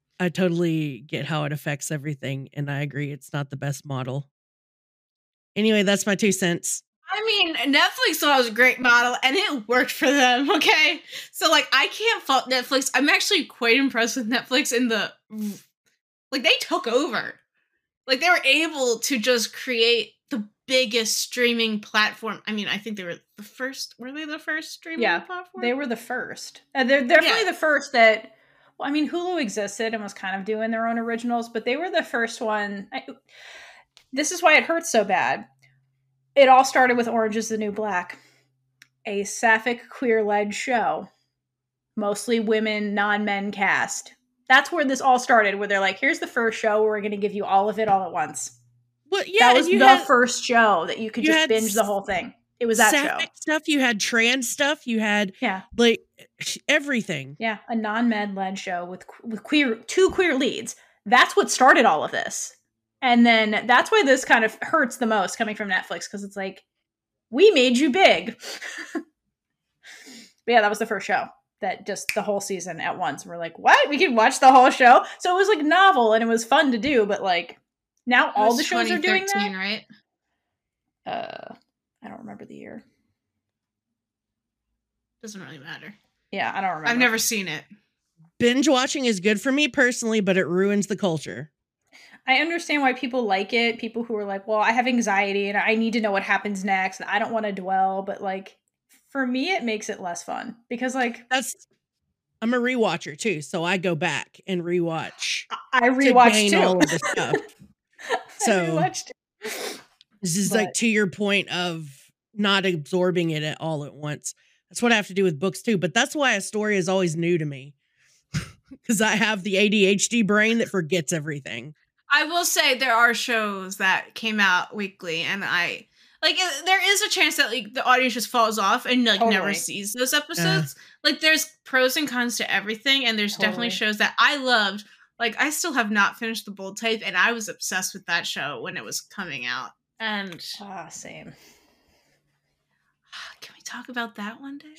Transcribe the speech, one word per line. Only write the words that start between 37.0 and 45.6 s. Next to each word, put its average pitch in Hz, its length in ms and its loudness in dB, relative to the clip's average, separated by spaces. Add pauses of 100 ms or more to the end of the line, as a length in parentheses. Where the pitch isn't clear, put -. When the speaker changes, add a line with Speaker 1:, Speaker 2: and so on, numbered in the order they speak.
Speaker 3:
Orange 220 280 0
is 220 140 -4
the 220 80 -4
New 214 140 -4
Black, 196 480 -6 (880)
a 202 160 -4
sapphic 233 640 0
queer-led 208 640 0
show, 190 560 -2 (840)
mostly 208 440 -2
women, 214 540 -2
non-men 208 580 -2
cast. 185 600 -2 (340)
That's 285 240 4
where 320 140 0
this 262 160 -2
all 254 160 4
started, 214 380 4
where 202 120 -4